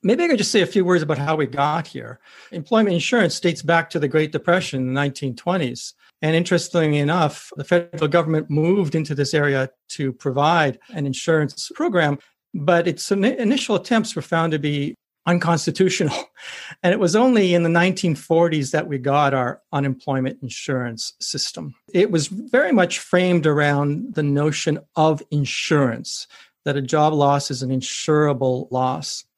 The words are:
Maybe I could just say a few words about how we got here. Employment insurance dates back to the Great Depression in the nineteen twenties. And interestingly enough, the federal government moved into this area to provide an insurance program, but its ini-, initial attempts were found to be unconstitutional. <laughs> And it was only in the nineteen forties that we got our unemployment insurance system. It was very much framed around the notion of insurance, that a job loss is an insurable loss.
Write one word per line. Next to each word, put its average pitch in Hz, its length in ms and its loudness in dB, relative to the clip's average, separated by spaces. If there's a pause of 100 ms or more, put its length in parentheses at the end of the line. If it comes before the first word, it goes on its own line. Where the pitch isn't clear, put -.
Maybe 254 220 2
I 349 40 0
could 269 100 2
just - 140 -2
say 208 100 4
a 165 40 2
few 185 200 0
words 180 160 4
about 151 160 -2
how 151 180 0
we 151 80 0
got 143 420 -2
here. 120 320 -14 (320)
Employment 202 440 2
insurance 180 460 0
dates 170 200 -2
back 160 300 0
to 170 80 -4
the 143 100 0
Great 156 240 0
Depression 156 480 0
in 127 60 -2
the 127 60 -4
nineteen 139 440 -4
twenties. 160 560 -4 (300)
And 156 120 0
interestingly 165 640 0
enough, 151 580 -2
the 147 80 -10
federal 170 440 0
government 156 400 2
moved 160 460 2
into 151 200 -2
this 139 200 -2
area 139 340 2 (220)
to 135 240 -6
provide 143 640 0 (160)
an 151 100 -4
insurance 147 680 -2
program, 170 440 0 (360)
but 170 320 2
its - 240 -4
ini-, 196 260 2
initial 240 380 0
attempts 220 400 -2
were 156 80 -6
found 165 300 0
to 156 60 -2
be 147 360 -2 (320)
unconstitutional. 170 880 0
<laughs> - 120 -10 (560)
And 180 100 4
it 202 60 0
was 175 160 2
only 214 400 4
in 170 80 4
the 165 60 2
nineteen 170 480 2
forties 160 560 0
that 165 160 -2
we 143 100 -6
got 139 360 2
our 127 280 -2 (100)
unemployment 135 680 -2
insurance 123 800 -6
system. - 560 -10 (180)
It 202 160 4
was 156 160 0
very 269 460 0
much 180 260 2
framed 180 480 2
around 147 720 0
the 151 80 -2
notion 147 560 0 (160)
of 156 340 2
insurance, 139 960 -2 (380)
that 143 120 -2
a 143 60 -2
job 151 300 2
loss 143 400 2
is 127 100 -6
an 127 80 -4
insurable 135 1000 0
loss. 131 520 -4 (140)